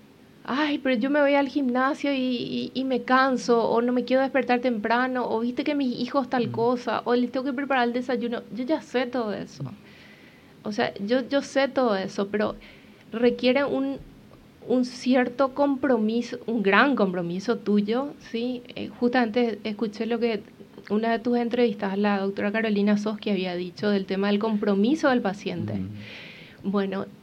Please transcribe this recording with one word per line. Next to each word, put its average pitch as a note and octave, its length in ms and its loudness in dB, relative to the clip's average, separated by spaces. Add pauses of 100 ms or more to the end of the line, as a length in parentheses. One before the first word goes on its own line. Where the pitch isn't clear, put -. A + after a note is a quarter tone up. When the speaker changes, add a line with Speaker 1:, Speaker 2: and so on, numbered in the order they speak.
(440)
Speaker 1:
"Ay, D4 340 -2
pero C4 180 2
yo B3+ 140 0
me D4 100 4
voy C#4+ 140 4
al C#4 140 4
gimnasio C4+ 640 0
y, C#4 60 0
y, B3 540 -2
y B3+ 120 -2
me B3+ 180 -2
canso, B3+ 680 2
o A#3 140 2
no B3 100 2
me B3 120 2
quiero C4 180 4
despertar C4 380 2
temprano, B3 680 0
o A3 120 0
viste B3 240 -2
que D4+ 100 0
mis C4+ 260 -2
hijos B3 300 -2
tal B3 180 0
Speaker 2:
Mm. A#3+ 40 -6
Speaker 1:
cosa, A#3 520 0
o B3 100 2
les B3 160 2
tengo B3+ 140 -4
que C#4 80 -2
preparar C4 360 0
el A#3+ 40 -2
desayuno". A#3+ 480 -4 (140)
Yo A#3+ 100 -6
ya D4+ 160 0
sé B3+ 260 -2
todo A#3 280 -2
eso. - 300 -10
Speaker 2:
Mm. C3 40 -8 (920)
Speaker 1:
O G#3+ 100 -6
sea, A3+ 220 -2 (120)
yo, A#3+ 220 0
yo C#4 140 0
sé C4+ 260 0
todo B3+ 280 2
eso, F#3+ 320 -4
pero G#3 280 -2 (560)
requiere A#3+ 540 2
un, C4+ 320 -2 (680)
un B3 160 2
cierto B3 720 2
compromiso, B3 920 2
un A3+ 160 0
gran A3 340 6
compromiso F#3+ 640 0
tuyo, A3 560 0 (160)
¿sí? A#3+ 320 -4 (120)
Eh, - 140 -8
justamente A#3+ 760 0
escuché A3 420 -4
lo A#3 120 -2
que A3 240 0 (480)
una A3 220 0
de A3+ 80 0
tus A#3+ 180 0
entrevistas, A3+ 600 0
la G3+ 220 2
doctora G3 320 -2
Carolina G#3 460 2
Soski G#3 320 -4
había F#3 260 -2
dicho F3+ 340 -4
del G3 160 2
tema G3 220 0
del G#3 120 2
compromiso G#3+ 680 2
del B3 100 4
paciente. F3+ 540 -4
Speaker 2:
Mm. - 960 -10
Speaker 1:
Bueno, G3 360 -2 (160)